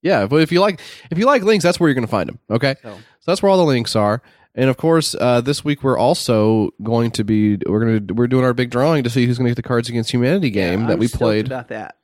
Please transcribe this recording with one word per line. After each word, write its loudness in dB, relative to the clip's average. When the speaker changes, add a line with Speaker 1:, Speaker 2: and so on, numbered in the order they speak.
Speaker 1:
Yeah, 2
but 0
if 0
you 2
like, 0
if -4
you 0
like 2
links, 2
that's 2
where 4
you're 2
gonna -2
find -2
'em, -16
okay? 0
Speaker 2:
So. -16
Speaker 1:
So -8
that's -2
where 2
all 4
the 4
links 0
are. 2
And 2
of 0
course, 0
uh, 2
this -4
week -4
we're 2
also 2
going 0
to -4
be, 2
we're 0
gonna, -8
we're 0
doing 2
our 2
big -2
drawing 0
to -2
see 0
who's 0
gonna 0
get -2
the -8
Cards -2
Against -4
Humanity 0
Speaker 2:
Yeah, -4
Speaker 1:
game -2
that 0
Speaker 2:
I'm -2
Speaker 1:
we 2
Speaker 2:
stoked -4
Speaker 1:
played. 0
Speaker 2:
about -10
that. -12